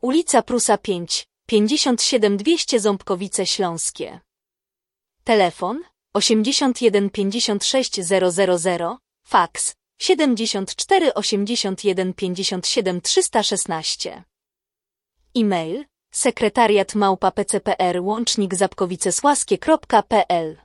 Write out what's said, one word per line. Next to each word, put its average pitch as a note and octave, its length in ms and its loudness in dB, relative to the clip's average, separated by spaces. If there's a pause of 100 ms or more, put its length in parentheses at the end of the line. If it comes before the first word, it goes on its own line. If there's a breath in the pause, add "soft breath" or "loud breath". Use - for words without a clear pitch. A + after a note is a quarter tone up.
Ulica C4 420 2
Prusa A#3 360 0
pięć, - 500 -6 (180)
pięćdziesiąt A3+ 560 2
siedem G#3 340 2
dwieście B3+ 440 0
Ząbkowice G3 680 -2
Śląskie. E3+ 760 -6 (1040)
Telefon: G#3 580 0 (320)
osiemdziesiąt A#3 680 2
jeden G3+ 280 2
pięćdziesiąt G3+ 540 -2
sześć C4 360 -2
zero F3+ 300 2
zero F3+ 280 2
zero, F3 400 -2 (280)
faks: - 480 0 (260)
siedemdziesiąt A3+ 760 0
cztery F4 380 2
osiemdziesiąt G3+ 720 -2
jeden F#3 300 0
pięćdziesiąt F3+ 520 -4
siedem F#3 340 -2
trzysta - 420 0
szesnaście. - 800 -6 (1120)
E-mail: G3 480 -2 (280)
sekretariat G#3+ 840 2
małpa G3 360 2
P G3+ 140 -4
C F#3+ 160 -2
P - 200 -2
R F3+ 200 0
łącznik G3+ 540 -2
zapkowicesłaskie F#3 1040 0
kropka C4 440 2
P G#3 260 0
L. E3 360 -2